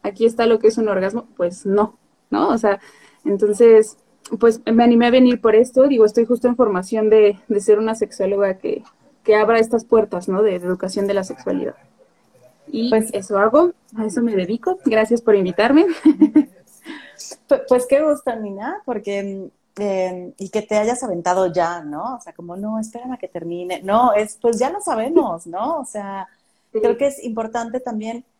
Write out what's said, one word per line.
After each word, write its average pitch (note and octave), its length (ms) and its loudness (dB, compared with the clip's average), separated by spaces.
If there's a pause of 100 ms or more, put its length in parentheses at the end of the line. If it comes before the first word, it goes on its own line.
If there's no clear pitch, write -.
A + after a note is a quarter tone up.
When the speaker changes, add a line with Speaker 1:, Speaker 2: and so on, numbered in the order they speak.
Speaker 1:
aquí G3+ 220 -2
está A#3 220 0
lo A3+ 120 2
que G#3+ 80 2
es A3 100 2
un A3+ 120 -2
orgasmo". G3+ 380 -4 (100)
Pues F3+ 280 -6
no, G#3 320 0 (340)
¿no? G#3 180 -2
O A#3+ 80 0
sea, G3+ 220 0 (440)
entonces, G#3+ 760 4 (420)
pues A3+ 220 2 (100)
me A#3 120 4
animé A#3+ 240 4
a A#3 40 2
venir B3 300 4
por A3 140 2
esto. B3+ 320 4
Digo, A#3 180 4
estoy A3+ 200 2
justo A#3+ 220 -2
en A#3+ 80 0
formación G#3+ 540 0
de, G#3 380 4
de G#3 140 0
ser G#3 180 4
una A3 160 -2
sexóloga G3 640 -2
que, - 260 -8 (400)
que G#3 120 4
abra G#3+ 240 4
estas A3+ 260 0
puertas, G#3 440 0
¿no? F#3+ 140 0
De, F#3 160 0
de F3+ 80 -10
educación F#3+ 400 -4
de G3 60 -2
la G3 100 -2
sexualidad. - 520 -8 (920)
Y A3+ 220 -4
Speaker 2:
Pues A3 240 0
Speaker 1:
eso G3+ 240 -6
hago, D4 340 2 (240)
a A3 100 -4
eso G#3+ 160 -4
me A3+ 140 -2
dedico. A3+ 500 -4
Gracias A3 360 0
por G#3+ 140 4
invitarme. G#3+ 500 2 (180)
<laughs> D4+ 220 6 (1200)
Speaker 2:
Pu-, C4 200 2
pues B3+ 200 2
qué C#4 140 2
gusto, D4 340 -2
Nina, A3 500 -10
porque, G3+ 640 -8 (280)
mm, G3+ 40 -8
em, F#3 560 -4
y F#3+ 120 -12
que G#3+ 120 -4
te G#3+ 160 -6
hayas A#3 260 -2
aventado F3+ 480 -2
ya, E3+ 300 -2
¿no? D#3+ 340 -10
O A#3 60 -18
sea, E3 120 -20
como, F3 240 -16
"No, G#3+ 220 -8
espérame A#3+ 340 -12
a B3+ 40 -12
que - 100 -14
termine". F3 560 -10
No, A3 300 2
es, G#3+ 280 -2
pues A#3 180 0
ya B3+ 100 0
lo G4+ 120 -8
sabemos, A#3+ 680 -2
¿no? A#3 320 -6
O B3+ 60 -10
sea, G3 420 -12 (460)
Speaker 1:
Sí. A3 80 -2
Speaker 2:
creo - 160 0
que C#4 100 0
es C4+ 160 -6
importante A3+ 560 -8
también A#3 460 -10 (140)